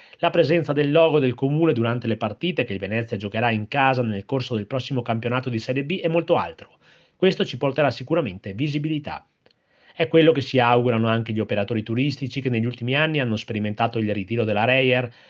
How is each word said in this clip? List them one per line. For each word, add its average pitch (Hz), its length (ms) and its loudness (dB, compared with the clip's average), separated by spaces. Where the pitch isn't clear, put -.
la 170 140 0
presenza 160 420 2
del 143 180 2
logo 156 280 6
del 127 160 0
comune 151 380 2
durante 117 340 0
le 107 100 0
partite 139 460 -4
che - 100 -6
il 98 60 -6
Venezia 110 360 -4
giocherà 110 360 0
in 107 160 -2
casa 135 340 2
nel 104 240 -4
corso 127 300 -4
del 104 100 -4
prossimo 127 380 -4
campionato 120 480 -4
di 117 80 -4
Serie 131 240 -4
B 165 180 -4
e 175 60 -2
molto 165 280 2
altro. - 440 -6
Questo 185 300 0
ci - 120 -10
porterà 139 340 2
sicuramente 120 600 -4
visibilità. 147 720 -6
È 160 120 2
quello 160 240 6
che 151 100 2
si 127 160 0
augurano 120 500 4
anche 113 260 0
gli 107 60 -2
operatori 107 440 -2
turistici 131 580 -4
che 131 80 -2
negli 117 160 0
ultimi 120 300 -4
anni 156 240 0
hanno 120 160 0
sperimentato 107 640 -2
il 107 120 0
ritiro 104 320 -2
della 107 200 0
Reyer, 127 440 2